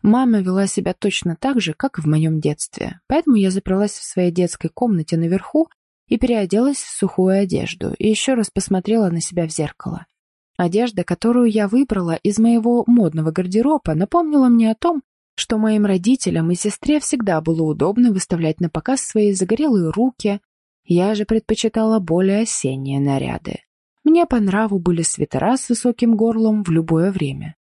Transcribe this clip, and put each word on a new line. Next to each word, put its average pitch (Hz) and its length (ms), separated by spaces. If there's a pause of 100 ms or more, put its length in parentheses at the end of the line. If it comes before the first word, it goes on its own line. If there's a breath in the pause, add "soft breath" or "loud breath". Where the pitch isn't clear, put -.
Мама 226 380
вела 190 280
себя 185 260
точно 180 460
так 262 220
же, 160 120
как - 260
в 151 80
моём 156 340
детстве, - 680
поэтому 302 300
я 190 140
заперлась 196 420
в - 100
своей 180 280
детской 170 360
комнате 180 480
наверху 180 540 (380)
и - 100
переоделась 233 600
в - 140
сухую 190 480
одежду, 175 580
и - 100
ещё 220 280
раз 220 140
посмотрела 196 600
на 170 120
себя 170 260
в 160 40
зеркало. 170 540 (520)
Одежда, 190 460
которую 233 460
я 208 180
выбрала 196 460
из 196 240
моего 233 480
модного 160 460
гардероба, 190 640
напомнила 294 520
мне 226 240
о 220 40
том, 330 260 (340)
что - 220
моим 214 280
родителям 180 640
и 180 40
сестре 269 440
всегда 196 420
было 165 220
удобно 190 480
выставлять 170 500
на 170 80
показ 254 320
свои 208 320
загорелые 190 560
руки. 208 500 (460)
Я 185 300
же 208 100
предпочитала 220 720
более 185 420
осенние 135 580
наряды. 139 640 (420)
Мне 330 240
по 254 120
нраву 202 380
были 170 240
свитера 156 560
с - 120
высоким 233 460
горлом 220 480
в 175 60
любое 165 420
время. 151 500